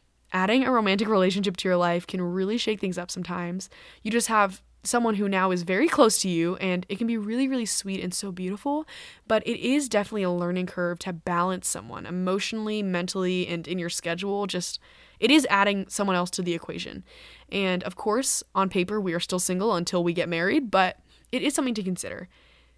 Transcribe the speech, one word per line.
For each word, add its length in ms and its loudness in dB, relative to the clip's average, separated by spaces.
adding 320 4
a 80 2
romantic 360 2
relationship 500 2
to 100 -2
your 80 4
life 300 2
can 160 -6
really 340 0
shake 240 -2
things 160 -4
up 140 -8
sometimes. 580 -6
You 80 -6
just 180 2
have 340 2
someone 320 2
who 120 0
now 220 2
is 120 0
very 260 2
close 340 6
to 60 0
you, 280 2
and 320 -2
it 100 -6
can 80 -2
be 120 -2
really, 300 -2
really 180 -2
sweet 360 -4
and 120 -4
so 180 -6
beautiful, 540 -4
but 200 2
it 120 -2
is 300 0
definitely 340 0
a 80 2
learning 360 0
curve 340 -4
to 120 -6
balance 560 -2
someone 380 -8
emotionally, 760 -2
mentally, 640 0
and 200 -6
in 120 -4
your 120 -4
schedule. 560 -4
Just, 340 -6
it 100 4
is 200 8
adding 380 4
someone 280 0
else 140 0
to 120 -4
the 120 -2
equation. 500 -8
And 340 0
of 120 -8
course, 460 0
on 140 2
paper, 320 0
we 140 0
are 60 -2
still 180 -2
single 360 0
until 300 0
we 80 2
get 160 -2
married, 420 2
but 280 4
it 100 0
is 120 2
something 200 0
to 80 -4
consider. 460 -6